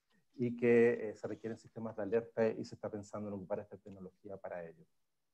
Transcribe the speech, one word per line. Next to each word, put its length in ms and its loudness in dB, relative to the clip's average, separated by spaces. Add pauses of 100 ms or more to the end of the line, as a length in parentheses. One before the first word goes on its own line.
(360)
y 200 -2
que, 540 6
eh, 40 -10
se 140 -10
requieren 280 -6
sistemas 400 -10
de 60 -4
alerta 460 2
y 160 -2
se 100 -12
está 160 -6
pensando 380 -8
en 60 -6
ocupar 260 -4
esta 160 -14
tecnología 600 -14
para 280 -8
ello. 200 -16 (500)